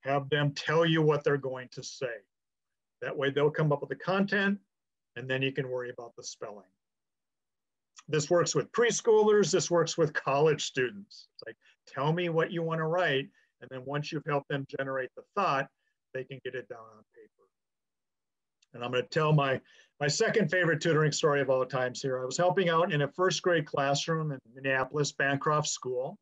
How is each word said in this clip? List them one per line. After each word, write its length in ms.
have 280
them 240
tell 320
you 160
what 220
they're 140
going 320
to 120
say. 400
That 160
way 140
they'll 180
come 220
up 100
with 80
the 60
content, 640
and 120
then 140
you 100
can 180
worry 200
about 260
the 80
spelling. 460
This 220
works 240
with 180
preschoolers. 800
This 200
works 260
with 160
college 520
students. 680
It's 140
like, 100
"Tell 260
me 160
what 220
you 100
wanna 260
write." 440
And 100
then 140
once 260
you've 140
helped 240
them 180
generate 380
the 80
thought, 360
they 100
can 200
get 120
it 120
down 120
on 240
paper. 140
And 100
I'm 80
gonna 120
tell 300
my, 280
my 80
second 420
favorite 320
tutoring 300
story 300
of 80
all 160
times 360
here. 180
I 60
was 120
helping 320
out 220
in 120
a 40
first 340
grade 240
classroom 680
in 80
Minneapolis, 580
Bancroft 560
School. 540